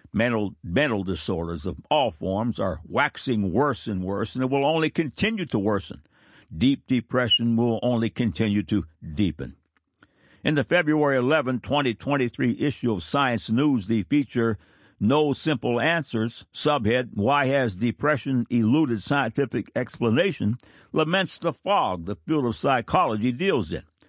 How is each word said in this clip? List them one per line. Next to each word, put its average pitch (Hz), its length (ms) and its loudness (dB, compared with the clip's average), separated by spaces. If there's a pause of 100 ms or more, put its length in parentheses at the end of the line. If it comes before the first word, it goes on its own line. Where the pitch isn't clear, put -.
(140)
Mental, 110 500 0
mental 104 400 0
disorders 85 640 -4
of 80 120 -6 (140)
all 143 180 2
forms 104 500 -4
are 90 280 -2
waxing 113 640 -2
worse 123 360 0
and 95 140 -4
worse, 98 340 -4
and 131 80 -2
it 131 60 -2
will 139 160 0
only 156 240 2
continue 175 580 -2
to 113 120 -2
worsen. 98 420 -2 (540)
Deep 131 320 2
depression 117 680 0
will 117 260 2
only 117 260 2
continue 104 540 0
to 90 220 0 (280)
deepen. 76 440 -2 (880)
In 156 100 0
the 139 80 2
February 151 540 2
eleventh, 127 440 0
twenty 139 320 0
twenty-three 127 640 0
issue 120 360 -2
of 87 100 -4
Science 131 460 -2
News, 120 380 2
the 110 160 0
feature 117 540 0 (400)
No 143 360 2
Simple 123 480 0
Answers, 123 720 -2
subhead, 127 600 2
Why 127 340 2
Has 131 280 0
Depression 123 760 0
Eluded 117 520 2
Scientific 127 720 -2
Explanation?, 123 840 0 (360)
laments 170 440 0
the 165 140 -2
fog 123 540 0
the 101 100 -6
field 151 300 -2
of 117 100 0
psychology 127 800 2
deals 127 400 0
in. 80 100 -8 (260)